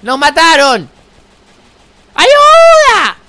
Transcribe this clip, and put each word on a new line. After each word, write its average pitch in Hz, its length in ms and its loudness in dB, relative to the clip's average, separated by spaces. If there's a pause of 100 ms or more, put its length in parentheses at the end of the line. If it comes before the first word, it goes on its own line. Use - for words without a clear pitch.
Nos 247 160 -10
mataron. 285 720 -2 (1300)
¡Ayuda! 571 1000 2 (120)